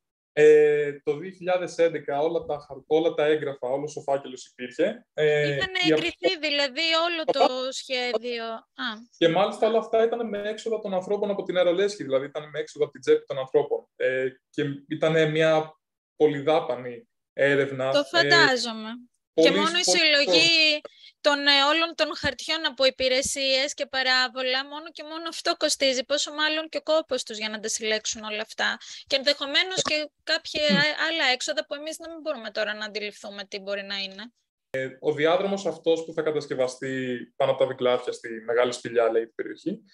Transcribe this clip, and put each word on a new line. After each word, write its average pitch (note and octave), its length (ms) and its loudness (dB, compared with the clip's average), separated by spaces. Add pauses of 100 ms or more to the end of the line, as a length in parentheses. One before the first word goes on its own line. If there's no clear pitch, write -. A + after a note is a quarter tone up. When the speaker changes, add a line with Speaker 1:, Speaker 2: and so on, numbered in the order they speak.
(400)
Speaker 1:
Ε, D3+ 520 6 (120)
το D3 140 -2
δύο F3+ 140 -10
χιλιάδες F3+ 460 -2
έντεκα D3+ 420 0
όλα E3 260 0
τα D3 220 -6
χαρ-, C3+ 200 -16
όλα D#3+ 260 4
τα D#3 120 2
έγγραφα, C#3+ 420 0
όλος C#3+ 280 -4
ο C#3+ 60 -10
φάκελος C3+ 440 -6
υπήρχε. D#3 680 -4
Ε, D3+ 340 2
Speaker 2:
Είχαν C#3+ 220 -2 (180)
Speaker 1:
η D#4 40 6
Speaker 2:
εγκριθεί, D#4+ 240 0 (200)
Speaker 1:
απο- D#4 120 -6
Speaker 2:
δηλαδή, C#4+ 340 0 (240)
όλο E4 200 -2
το C4 460 2
σχέδιο. A#3+ 720 -6 (100)
Α. B3+ 320 -12 (320)
Speaker 1:
Και E3 100 4
μάλιστα G#3 400 2
όλα A3+ 100 2
αυτά A3+ 260 2
ήταν A#3 260 0
με G3+ 200 -6
έξοδα A3 300 -6
των G3 140 -8
ανθρώπων G3+ 360 -2
από G3 140 -2
την F3+ 140 -4
αερολέσχη, F3+ 460 2
δηλαδή C3+ 220 0
ήταν D3+ 240 -10
με D3 100 -8
έξοδα D3 240 -4
από C#3 100 -4
την B2+ 80 -20
τσέπη D3+ 240 4
των C#3 120 -8
ανθρώπων. C3 580 0
Ε, C3 320 0 (220)
και D3 140 -4 (240)
ήτανε D#3+ 380 2
μια D#3 540 2 (360)
πολυδάπανη C#3 920 0 (240)
έρευνα, C3+ 580 2
Speaker 2:
Το C#3 80 4
Speaker 1:
ε, D4 180 -2
Speaker 2:
φαντάζομαι. A#3+ 720 2 (440)
Speaker 1:
πολύ - 140 6
Speaker 2:
Και C#4 80 4
μόνο D#4 140 2 (100)
η F4+ 60 2
Speaker 1:
πολύ F4+ 140 2
Speaker 2:
συλλογή D#4 840 4 (400)
των, C#4+ 260 2
ε, C#4 160 6 (100)
όλων E4 220 0
των D#4 200 -2
χαρτιών D4 500 -4
από C4+ 200 0
υπηρεσίες C4 880 0
και C#4+ 120 -8
παράβολα, B3+ 840 -2
μόνο D4+ 240 -14
και D#4 120 -16
μόνο D#4+ 240 -10
αυτό E4+ 300 -4
κοστίζει, C4+ 480 0
πόσο D4 280 -2
μάλλον D#4 360 -2
και D4 80 -6
ο C#4+ 60 -8
κόπος D#4 400 0
τους G#3+ 140 -12
για G#3+ 120 -6
να G#3+ 100 -8
τα G#3 80 -6
συλλέξουν A3 560 -4
όλα G#3+ 180 -6
αυτά. G#3+ 360 -4 (300)
Και C4 80 0
ενδεχομένως C#4+ 640 0
και D4+ 280 -2 (140)
κάποια D#4+ 460 -4
Speaker 1:
Μμμ. C#4+ 80 6
Speaker 2:
άλλα D4+ 560 0
έξοδα D4 320 -4
που - 100 -12
εμείς D4+ 240 -10
να E4 100 -14
μην E4 120 -14
μπορούμε A#3+ 300 -8
τώρα G#3+ 220 -4
να G#3+ 120 -10
αντιληφθούμε G3+ 600 -10
τι G3+ 140 -10
μπορεί G3 240 -6
να G3 140 -8
είναι. G3 340 -10 (380)
Speaker 1:
Ε, C3 200 -4 (100)
ο D3+ 140 0
διάδρομος F#3 520 0
αυτός E3 400 0
που D#3+ 80 -12
θα D#3+ 80 -4
κατασκευαστεί C3 960 -2 (180)
πάνω C3+ 160 2
από C3 80 0
τα C3+ 80 4
Βικλάφια, B2 440 0
στη - 180 -10 (160)
Μεγάλη A#2+ 280 2
Σπηλιά, A#2 380 0
λέει A2+ 100 2
η A#2 140 -2
περιοχή, - 440 -8 (140)